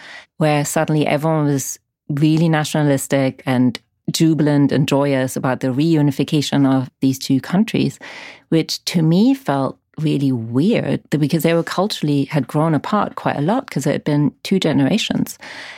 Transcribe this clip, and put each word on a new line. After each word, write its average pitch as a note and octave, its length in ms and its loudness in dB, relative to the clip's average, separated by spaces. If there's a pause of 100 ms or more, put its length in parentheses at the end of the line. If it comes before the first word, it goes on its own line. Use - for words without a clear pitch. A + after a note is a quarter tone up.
(380)
where D3+ 260 2
suddenly D#3 440 0
everyone D3+ 380 0
was C#3 340 -2 (280)
really D#3 400 2
nationalistic C#3+ 1000 0
and B2+ 320 2 (320)
jubilant D3 600 2
and C#3 160 2
joyous C3+ 480 0
about B2+ 260 -2
the C3 120 -2
reunification D3 1000 2
of C3 280 -2
these C3+ 180 0
two C3 240 -2
countries, C#3+ 560 -2 (520)
which - 360 -2
to E3+ 160 -2
me F#3 320 4
felt C#3 460 -2 (180)
really D3 340 0
weird C3+ 760 -2
because D3+ 320 0
they E3 140 2
were E3 80 0
culturally D3+ 600 -2
had C#3+ 200 -2
grown D#3 300 0
apart - 400 -2
quite - 220 -4
a C#3+ 40 -2
lot G#3 300 -2
'cause D3+ 160 -4
it C#3+ 60 2
had - 100 -4
been D3 280 0 (120)
two F#3+ 160 0
generations. D#3+ 800 0 (380)